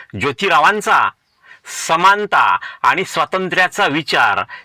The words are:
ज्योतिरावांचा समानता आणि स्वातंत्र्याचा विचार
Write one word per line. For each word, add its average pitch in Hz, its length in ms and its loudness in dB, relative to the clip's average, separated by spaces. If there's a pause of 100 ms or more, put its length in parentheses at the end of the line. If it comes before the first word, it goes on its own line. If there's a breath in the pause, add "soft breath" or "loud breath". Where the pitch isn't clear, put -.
(200 loud breath)
ज्योतिरावांचा 165 880 2 (760 soft breath)
समानता 175 720 2 (240 loud breath)
आणि 143 220 0
स्वातंत्र्याचा 185 840 -2
विचार 139 520 0 (260 loud breath)